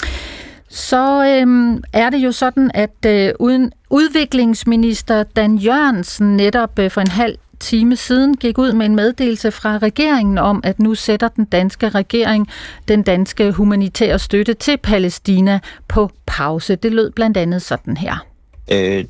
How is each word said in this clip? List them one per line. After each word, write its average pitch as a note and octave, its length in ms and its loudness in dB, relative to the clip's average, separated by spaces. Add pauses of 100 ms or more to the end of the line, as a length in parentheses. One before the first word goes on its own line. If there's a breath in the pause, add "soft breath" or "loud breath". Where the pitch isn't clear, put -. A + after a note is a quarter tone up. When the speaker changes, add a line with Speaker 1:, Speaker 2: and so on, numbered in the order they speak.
(720 loud breath)
Speaker 1:
Så, C#4 560 0
øhm, B3 560 2 (100)
er A3+ 160 2
det C#4+ 80 -2
jo B3+ 140 0
sådan, B3+ 420 0
at, G#3+ 320 -4
øh, G3+ 340 2
uden-, B3+ 320 2 (180)
udviklingsminister A#3 1300 0
Dan G#3+ 320 0
Jørgensen G#3 840 0
netop, G#3+ 420 0
øh, F#3+ 120 0
for G#3 100 -2
en F#3+ 60 0
halv G#3+ 280 -2 (240)
time A#3 360 2
siden C4 420 2
gik A#3 200 -4
ud B3+ 160 2
med A3 120 2
en G#3+ 100 2
meddelelse A3+ 560 0
fra G#3+ 260 -4
regeringen G#3+ 600 0
om, F#3+ 260 0
at F#3+ 160 -2
nu A3 160 2
sætter A3 320 -2
den A3 180 -2
danske F#3+ 440 0
regering G#3+ 600 0 (380 loud breath)
den G#3 160 2
danske F#3+ 480 0
humanitære G3 680 0
støtte G#3 340 0
til C#4+ 240 -2
Palæstina F#3+ 840 0 (280 loud breath)
på G#3 240 0 (160)
pause. D#3+ 480 -4
Det A3+ 160 -2
lød A3 200 0
blandt A3 260 0
andet F3 240 -2
sådan - 360 -6
her. - 280 -8 (460)
Speaker 2:
Øh, G2 380 0